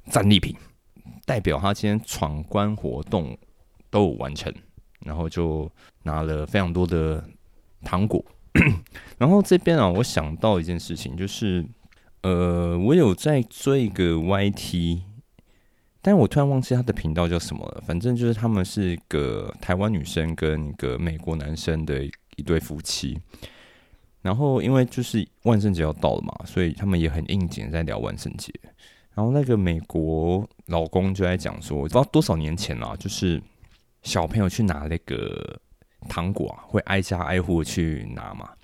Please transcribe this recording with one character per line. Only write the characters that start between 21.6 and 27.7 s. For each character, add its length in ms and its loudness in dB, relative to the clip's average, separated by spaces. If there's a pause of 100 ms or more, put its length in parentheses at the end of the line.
的 180 -2
一 400 -14
对 140 2
夫 240 -6
妻。 380 -6 (1040)
然 120 0
后 260 2
因 120 2
为 120 6
就 200 -4
是 200 0 (180)
万 180 4
圣 120 2
节 100 0
要 100 0
到 220 0
了 80 -6
嘛， 120 -8 (100)
所 200 0
以 80 0
他 120 -6
们 140 2
也 100 2
很 220 -2
应 180 0
景 220 -8